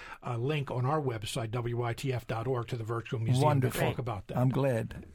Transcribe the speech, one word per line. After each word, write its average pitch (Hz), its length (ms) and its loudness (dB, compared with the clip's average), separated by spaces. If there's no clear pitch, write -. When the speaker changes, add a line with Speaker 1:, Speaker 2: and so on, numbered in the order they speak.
Speaker 1:
a 120 160 -4
link 139 320 0
on 123 160 0
our 156 120 2
website, 117 520 -4
W 120 320 -2
I 117 100 0
T 131 180 -2
F 120 140 -2
dot 113 220 -4
org, 123 220 0
to 127 60 -4
the 113 80 -4
virtual 113 360 -4
museum 123 260 4
Speaker 2:
Wonderful. 135 360 4
Speaker 1:
to - 60 4
talk - 120 -2
about 113 280 -4
that. - 100 -2
Speaker 2:
I'm 127 120 6
glad. 127 640 0